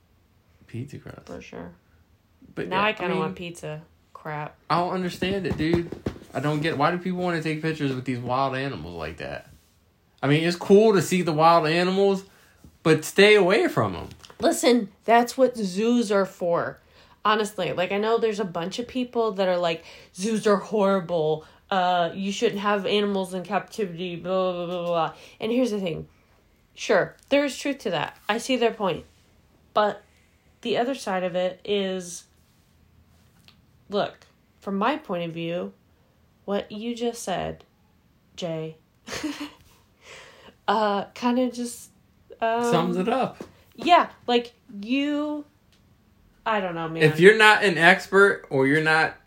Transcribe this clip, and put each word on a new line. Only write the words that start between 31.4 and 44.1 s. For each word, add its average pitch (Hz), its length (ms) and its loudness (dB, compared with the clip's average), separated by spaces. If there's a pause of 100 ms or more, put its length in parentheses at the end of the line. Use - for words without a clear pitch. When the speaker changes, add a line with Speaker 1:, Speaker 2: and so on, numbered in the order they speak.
Speaker 2:
is, 185 600 -4 (1600)
look, - 360 -4 (340)
from 196 180 -6
my 247 200 0
point 175 260 -6
of 170 100 -8
view, 170 380 -6 (760)
what 202 260 -6
you 220 240 -8
just 233 280 -6
said, 165 400 -6 (720)
Jay, 160 400 -8 (320)
<laughs> - 1600 -14
uh, 202 460 2
kinda 247 380 0
just, 240 380 -12 (520)
um, 233 300 0
Speaker 1:
Sums 175 260 2
it 185 100 -2
up. 240 300 -2 (380)
Speaker 2:
Yeah, 285 340 4 (180)